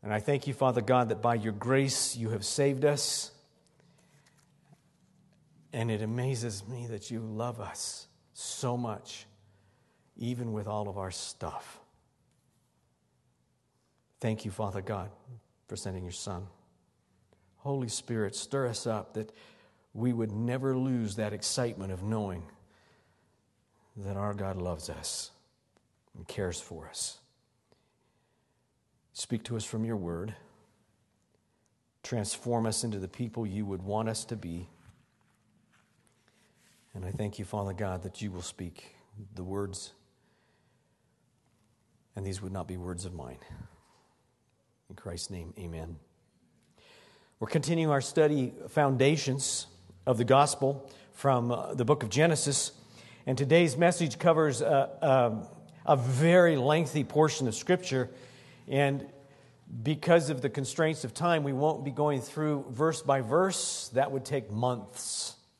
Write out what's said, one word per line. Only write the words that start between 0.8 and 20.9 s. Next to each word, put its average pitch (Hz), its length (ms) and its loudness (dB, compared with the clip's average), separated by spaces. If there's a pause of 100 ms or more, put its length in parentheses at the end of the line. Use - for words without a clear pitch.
God, 123 280 4
that 110 120 -2
by 120 140 4
your 110 180 -2
grace 131 640 0
you 113 140 -2
have 101 120 -4
saved 139 400 0
us. - 480 0 (2500)
And 117 180 -2
it 107 120 0
amazes 113 680 -4
me 120 200 -10
that 110 220 -10
you 117 120 -6
love 110 400 -6
us - 460 -10 (260)
so - 420 -4
much, 117 520 -8 (920)
even 120 340 -6
with 107 160 -6
all 104 220 -4
of 95 80 -8
our 95 140 -6
stuff. - 680 -10 (2500)
Thank 110 240 -2
you, 104 80 -6
Father 98 300 -4
God, 98 280 -6 (600)
for 107 80 -10
sending 95 260 -8
your 87 80 -10
Son. 95 360 -10 (1160)
Holy 139 260 -4
Spirit, 107 460 -4
stir 135 300 -4
us 117 220 -4
up 107 260 -4
that 107 180 -8 (640)
we 120 180 0
would 113 200 -2
never 127 440 -2
lose 123 420 -2